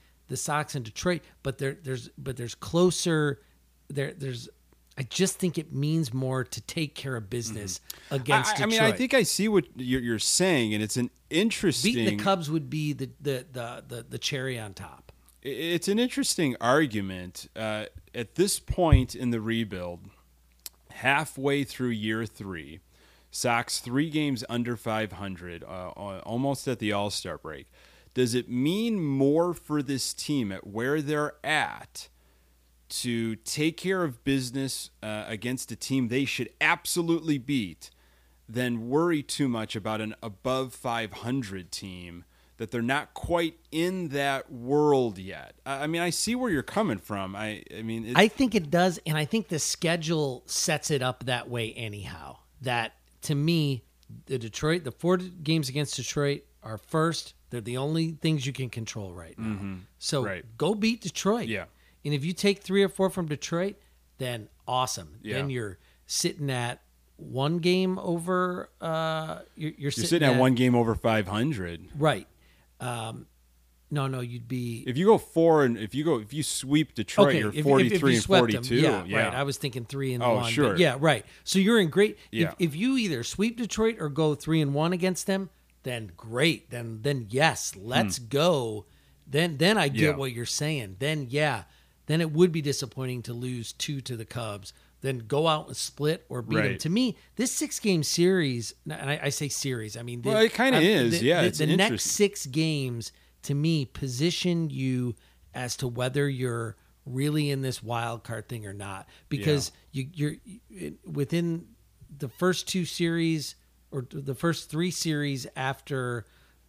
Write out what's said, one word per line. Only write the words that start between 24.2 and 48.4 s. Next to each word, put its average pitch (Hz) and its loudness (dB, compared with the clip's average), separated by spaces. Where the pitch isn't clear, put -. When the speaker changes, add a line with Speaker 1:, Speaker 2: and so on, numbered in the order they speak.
Speaker 2:
under 120 -2
five 110 -4
hundred, 87 -10
uh, 90 -12
al-, 98 -12
almost 131 -2
at 120 -2
the 104 0
All-Star 101 -2
break. 76 -12
Does 123 2
it 123 -2
mean 185 0
more 147 2
for 147 -4
this 131 -4
team 127 -2
at 95 -10
where 123 -2
they're 147 -2
at 135 -4
to 113 -2
take 160 -2
care 185 0
of 139 -4
business, 135 0
uh, 107 -6
against 117 -4
a 107 -8
team 131 0
they 135 2
should - -4
absolutely 165 2
beat 120 -4
than 120 -2
worry 156 2
too - -2
much 117 -2
about 107 -4
an 110 -4
above 127 -4
five 117 -4
hundred 101 -6
team, 90 -12
that 113 -8
they're 120 -2
not 135 -2
quite 170 0
in 175 -2
that 139 -2
world 127 4
yet? 82 -12
I, 139 -6
I - -2
mean, 165 -2
I 175 0
see 220 0
where 247 0
you're 135 2
coming 175 0
from. 98 -6
I, 107 -8
I 110 -10
mean, 113 -6
it 127 2
Speaker 1:
I 208 10
think 233 0